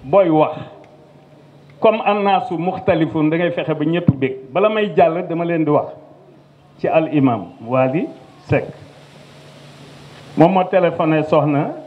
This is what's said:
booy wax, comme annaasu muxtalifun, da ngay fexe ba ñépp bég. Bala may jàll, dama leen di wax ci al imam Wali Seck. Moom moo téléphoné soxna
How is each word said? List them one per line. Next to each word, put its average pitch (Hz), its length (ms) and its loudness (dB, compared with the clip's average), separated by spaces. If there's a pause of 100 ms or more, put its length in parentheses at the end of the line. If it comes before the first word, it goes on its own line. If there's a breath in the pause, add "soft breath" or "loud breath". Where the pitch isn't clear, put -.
booy 175 260 2
wax, 156 260 2 (1200)
comme 208 260 2
annaasu 196 520 0
muxtalifun, 160 720 0
da 160 80 0
ngay 175 140 0
fexe 156 220 -4
ba 151 120 -2
ñépp 170 320 2
bég. 131 200 -2 (140)
Bala 190 180 2
may 208 260 -2
jàll, 175 320 2
dama 170 180 -4
leen 170 180 -2
di 147 60 0
wax 147 240 0 (880)
ci - 80 -4
al 156 260 0
imam 120 380 0 (160)
Wali 131 400 -2 (400)
Seck. 139 180 -2 (1700)
Moom 165 160 6
moo 185 100 2
téléphoné 165 600 0
soxna 147 480 0 (160)